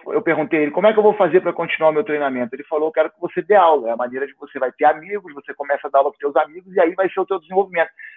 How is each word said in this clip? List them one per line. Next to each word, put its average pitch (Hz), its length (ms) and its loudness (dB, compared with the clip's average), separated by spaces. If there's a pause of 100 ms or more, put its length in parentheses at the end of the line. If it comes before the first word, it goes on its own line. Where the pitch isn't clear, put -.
eu - 120 -2
perguntei 156 380 -2
a 151 40 2
ele, 147 80 -2
"Como 180 160 -2
é 220 60 6
que 214 60 0
eu 214 40 4
vou 208 120 4
fazer 185 260 2
pra 175 100 0
continuar 165 380 -2
o 156 60 4
meu 147 100 0
treinamento?" 135 500 -4
Ele 139 100 -16
falou, 156 240 -2
"Eu 156 40 -6
quero 160 180 0
que - 80 -20
você 170 220 -4
dê 180 140 2
aula, 160 340 6
é - 40 -2
a 143 40 -2
maneira 123 300 -6
de 139 80 -20
você 143 240 -16
vai 127 120 -2
ter 147 140 -2
amigos, 165 480 -2
você 143 220 -18
começa 143 340 -6
a - 20 -10
dar 139 100 4
aula 143 100 0
pros - 100 -14
seus 143 160 -4
amigos, 175 400 -4
e 196 40 2
aí 175 140 2
vai 185 140 -2
ser 190 120 -6
o 180 40 -4
teu 190 160 -6
desenvolvimento." 175 480 -2 (280)